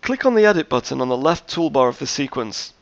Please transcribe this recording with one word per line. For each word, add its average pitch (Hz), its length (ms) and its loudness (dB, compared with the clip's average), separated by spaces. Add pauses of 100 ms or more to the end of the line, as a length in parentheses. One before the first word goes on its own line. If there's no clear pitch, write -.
click 254 240 -2
on 247 80 4
the 214 120 6
edit 185 220 2
button 131 320 -2
on 127 80 -2
the 127 80 0
left 156 320 0
toolbar 139 400 2
of 123 120 -6
the 131 80 -6
sequence. 123 720 -6